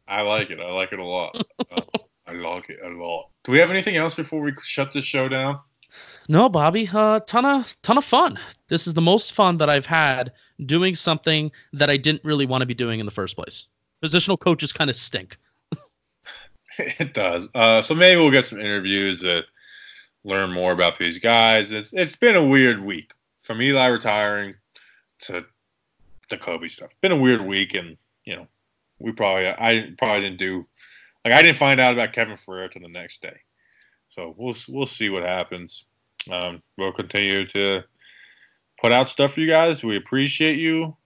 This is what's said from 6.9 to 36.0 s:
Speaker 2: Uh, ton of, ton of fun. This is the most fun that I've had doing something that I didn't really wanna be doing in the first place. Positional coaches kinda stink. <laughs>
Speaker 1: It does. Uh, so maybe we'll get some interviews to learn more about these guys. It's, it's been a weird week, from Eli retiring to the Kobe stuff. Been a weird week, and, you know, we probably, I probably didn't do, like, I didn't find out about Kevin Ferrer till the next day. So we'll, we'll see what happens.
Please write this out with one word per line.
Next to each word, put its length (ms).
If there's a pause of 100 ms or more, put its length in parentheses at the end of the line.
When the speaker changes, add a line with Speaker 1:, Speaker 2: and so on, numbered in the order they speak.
Speaker 2:
Uh, 340
ton 180
of, 380
ton 160
of 60
fun. 340 (300)
This 180
is 80
the 60
most 320
fun 260
that 100
I've 180
had 460 (340)
doing 280
something 560 (220)
that 180
I 60
didn't 280
really 220
wanna 200
be 80
doing 260
in 60
the 60
first 240
place. 300 (360)
Positional 360
coaches 340
kinda 220
stink. 440 (340)
<laughs> 60 (1000)
Speaker 1:
It 360
does. 400
Uh, 280
so 120
maybe 260
we'll 100
get 160
some 140
interviews 600
to 240 (800)
learn 280
more 200
about 260
these 200
guys. 540
It's, 200
it's 240
been 200
a 80
weird 360
week, 320 (300)
from 180
Eli 280
retiring 680 (680)
to 240 (880)
the 80
Kobe 300
stuff. 220 (100)
Been 120
a 60
weird 240
week, 320
and, 220 (280)
you 120
know, 100 (520)
we 140
probably, 360
I 500
probably 240
didn't 160
do, 280 (580)
like, 100
I 80
didn't 160
find 220
out 120
about 220
Kevin 240
Ferrer 300
till 120
the 80
next 320
day. 160 (720)
So 300
we'll, 180 (120)
we'll 180
see 240
what 120
happens. 600 (460)